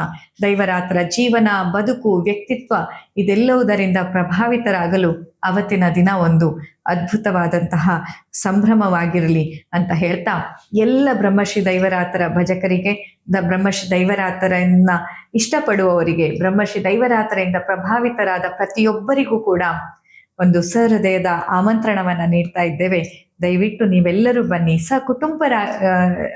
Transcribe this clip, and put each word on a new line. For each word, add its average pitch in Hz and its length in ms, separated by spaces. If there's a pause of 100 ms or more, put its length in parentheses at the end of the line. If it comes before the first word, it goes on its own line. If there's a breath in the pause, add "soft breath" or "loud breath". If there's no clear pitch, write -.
(420 loud breath)
ದೈವರಾತರ 190 600
ಜೀವನ, 233 460 (260)
ಬದುಕು, 208 480
ವ್ಯಕ್ತಿತ್ವ 214 520 (420 loud breath)
ಇದೆಲ್ಲವುದರಿಂದ 202 800 (160)
ಪ್ರಭಾವಿತರಾಗಲು 185 1300
ಅವತ್ತಿನ 185 400 (100)
ದಿನ 180 140 (100)
ಒಂದು 165 560 (120)
ಅದ್ಭುತವಾದಂತಹ 175 1040 (420 loud breath)
ಸಂಭ್ರಮವಾಗಿರಲಿ 175 1400
ಅಂತ 180 200
ಹೇಳ್ತಾ, 175 680 (140)
ಎಲ್ಲ 254 380
ಬ್ರಹ್ಮರ್ಷಿ 202 520
ದೈವರಾತರ 185 640
ಭಜಕರಿಗೆ, 180 920 (120)
ದ-, 185 140
ಬ್ರಹ್ಮರ್ಷಿ 190 440
ದೈವರಾತರನ್ನ 185 1000 (440 loud breath)
ಇಷ್ಟಪಡುವವರಿಗೆ, 180 1040
ಬ್ರಹ್ಮರ್ಷಿ 196 460
ದೈವರಾತರಿಂದ 202 720 (100)
ಪ್ರಭಾವಿತರಾದ 196 800 (120)
ಪ್ರತಿಯೊಬ್ಬರಿಗೂ 220 840
ಕೂಡ 180 220 (760 soft breath)
ಒಂದು 175 240
ಸಹೃದಯದ 190 640 (220)
ಆಮಂತ್ರಣವನ್ನ 196 800
ನೀಡ್ತಾ 175 360
ಇದ್ದೇವೆ. 170 680 (120)
ದಯವಿಟ್ಟು 196 420
ನೀವೆಲ್ಲರೂ 196 580
ಬನ್ನಿ, 170 360
ಸಕುಟುಂಬರ-, 254 1080
ಆ, 185 200 (300)